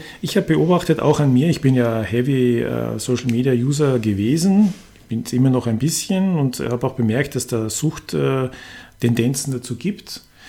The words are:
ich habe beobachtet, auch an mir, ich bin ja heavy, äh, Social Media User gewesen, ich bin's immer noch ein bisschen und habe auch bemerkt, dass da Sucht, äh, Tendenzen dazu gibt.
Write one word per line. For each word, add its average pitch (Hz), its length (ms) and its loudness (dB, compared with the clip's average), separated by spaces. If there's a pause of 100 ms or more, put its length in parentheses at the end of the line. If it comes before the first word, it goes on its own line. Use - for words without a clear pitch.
(220)
ich 165 140 -6
habe 190 100 2
beobachtet, 160 540 2
auch 143 200 2
an 139 120 4
mir, 131 160 4
ich - 140 0
bin 131 120 4
ja 117 280 2
heavy, 123 580 2
äh, 117 380 -2
Social 123 320 -2
Media 127 220 2
User 135 460 2
gewesen, 160 760 2 (280)
ich - 80 -20
bin's 113 240 -6
immer 127 180 4
noch 127 160 2
ein 110 120 0
bisschen 185 600 0
und 135 220 -2
habe 120 260 -2
auch 131 80 -4
bemerkt, 123 400 0
dass 123 120 -4
da 110 240 -2
Sucht, - 440 -6
äh, 135 340 -2 (520)
Tendenzen 120 540 0
dazu 120 220 -8
gibt. - 440 -8 (280)